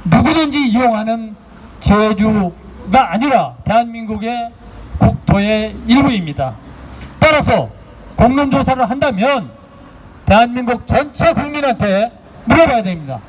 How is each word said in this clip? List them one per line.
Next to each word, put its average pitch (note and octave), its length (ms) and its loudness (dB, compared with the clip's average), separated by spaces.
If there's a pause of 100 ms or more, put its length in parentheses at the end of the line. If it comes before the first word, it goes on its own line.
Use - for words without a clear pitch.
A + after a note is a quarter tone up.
누구든지 C#4+ 640 2
이용하는 A3 680 -2 (440)
제주가 G#3 1300 0
아니라 G#3 500 0
대한민국의 A#3 880 -4 (480)
국토의 G#3+ 760 0 (120)
일부입니다. F#3+ 680 0 (680)
따라서 A#3+ 500 2 (460)
공론조사를 C4 760 2
한다면 B3+ 600 -2 (760)
대한민국 A#3+ 640 2
전체 D4 460 0
국민한테 A#3+ 800 -2 (340)
물어봐야 C4 380 4
됩니다. D3+ 460 -8